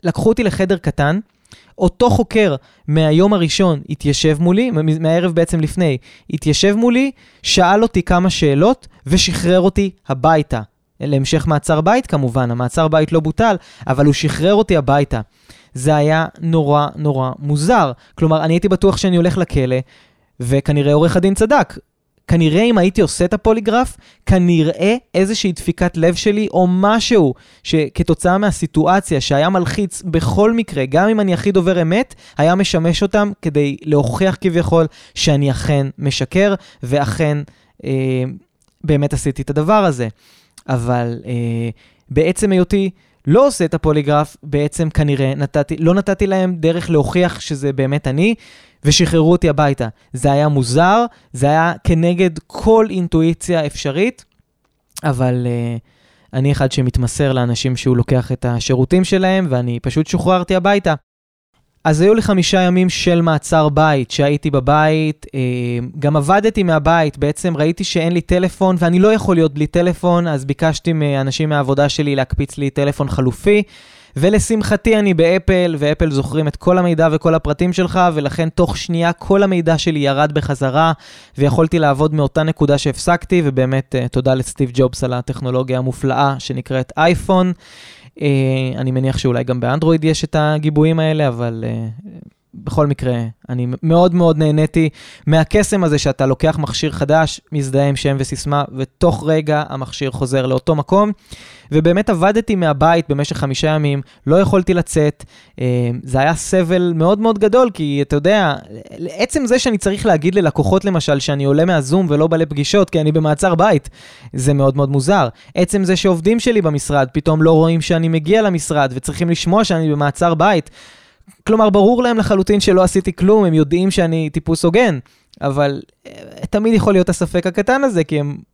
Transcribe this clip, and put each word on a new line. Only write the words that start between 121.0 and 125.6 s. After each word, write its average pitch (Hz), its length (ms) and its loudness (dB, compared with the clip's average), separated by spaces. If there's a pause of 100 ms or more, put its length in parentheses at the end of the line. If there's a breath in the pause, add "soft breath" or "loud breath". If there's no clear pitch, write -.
כלומר, 220 240 4
ברור 208 320 4
להם 240 160 0
לחלוטין 202 420 2
שלא 185 220 4
עשיתי 185 340 0
כלום, 202 280 4
הם 165 100 2
יודעים 160 360 2
שאני 165 400 -2
טיפוס 165 340 -4
הוגן, 175 340 2 (420 soft breath)
אבל, 139 420 -2 (240)